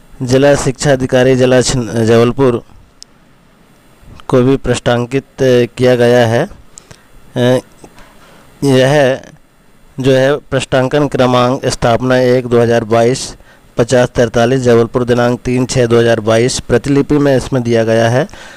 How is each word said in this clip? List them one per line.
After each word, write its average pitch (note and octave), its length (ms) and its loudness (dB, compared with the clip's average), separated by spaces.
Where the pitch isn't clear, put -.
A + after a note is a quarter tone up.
जिला C3+ 340 2
शिक्षा C#3+ 360 -2
अधिकारी C3 440 2
जिला B2+ 260 2
छिन-, A#2 280 -4
जबलपुर A#2 720 0
को B2+ 140 0
भी C3+ 160 2
पृष्ठांकित A#2+ 680 -4
किया B2+ 180 2
गया A#2+ 320 2
है। B2 220 -2
अ, B2 260 0
यह C3+ 580 2
जो C3 120 0
है C3+ 260 2
पृष्ठांकन C3+ 720 -2
क्रमांक B2 580 0
स्थापना B2 520 -2
एक B2 300 0
दो A#2+ 140 2
हज़ार A#2 220 0
बाईस A#2 520 -2
पचास B2 320 0
तैंतालीस A#2+ 520 -2
जबलपुर A#2+ 420 2
दिनांक A#2+ 360 0
तीन B2 260 -4
छः B2 200 -2
दो A#2 140 2
हज़ार A#2 200 0
बाईस, A2+ 400 0
प्रतिलिपि C#3 580 0
में C#3+ 200 2
इसमें B2 260 -4
दिया A#2 200 0
गया A2+ 260 0
है। C3+ 180 -2